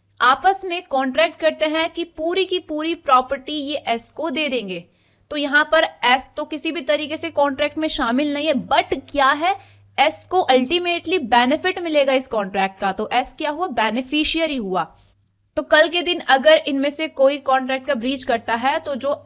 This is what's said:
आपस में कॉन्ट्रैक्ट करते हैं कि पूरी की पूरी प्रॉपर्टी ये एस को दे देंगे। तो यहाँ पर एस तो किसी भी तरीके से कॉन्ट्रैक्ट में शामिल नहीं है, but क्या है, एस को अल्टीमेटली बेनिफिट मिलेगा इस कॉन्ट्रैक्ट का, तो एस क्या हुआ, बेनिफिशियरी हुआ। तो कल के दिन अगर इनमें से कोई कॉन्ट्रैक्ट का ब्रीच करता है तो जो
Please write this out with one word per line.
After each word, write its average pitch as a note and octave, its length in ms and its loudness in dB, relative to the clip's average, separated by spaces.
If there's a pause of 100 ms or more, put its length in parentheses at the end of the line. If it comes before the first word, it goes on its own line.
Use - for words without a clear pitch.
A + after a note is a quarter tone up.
(200)
आपस E4+ 460 4
में F4 180 -4
कॉन्ट्रैक्ट C#4 560 0
करते D#4 260 0
हैं D#4+ 240 0
कि E4+ 140 -6 (140)
पूरी F4 280 0
की F4+ 140 -2
पूरी D#4 360 -4
प्रॉपर्टी C#4 580 0
ये D4 340 -6
एस A#3 240 -4
को D#4 180 -6
दे D4+ 200 -2
देंगे। G3 360 -6 (460)
तो D4+ 60 -4
यहाँ C#4+ 340 2
पर D#4+ 120 4 (220)
एस B3+ 320 2
तो D4+ 80 -6
किसी D#4+ 260 -6
भी E4 100 -6
तरीके D4 360 -2
से E4 140 -6
कॉन्ट्रैक्ट C#4+ 460 0
में D#4 100 -2
शामिल C#4+ 460 -2
नहीं D4 140 -4
है, D#4 60 2
but C#4 420 0 (140)
क्या C#4 220 4
है, D#4+ 240 0 (420)
एस D#4 340 0
को F#4 100 2
अल्टीमेटली E4 800 0
बेनिफिट C4+ 600 2
मिलेगा D4 340 2
इस C4 140 -2
कॉन्ट्रैक्ट F#3+ 520 -2
का, G3 120 -2
तो G#3 220 -6
एस B3+ 240 -2
क्या D4 120 -4
हुआ, D#4 180 -4
बेनिफिशियरी D4+ 880 -2
हुआ। G3 280 -2 (760)
तो D4+ 60 -2
कल D#4+ 260 6
के F4 120 -2
दिन F4 180 -2 (100)
अगर C4+ 280 6 (100)
इनमें C#4 220 0
से D#4 180 -6
कोई C#4 300 2
कॉन्ट्रैक्ट C4 500 -2
का C#4+ 60 0
ब्रीच B3+ 300 -4
करता A#3 320 -2
है C4 240 0
तो D4+ 160 -6
जो C#4 300 -4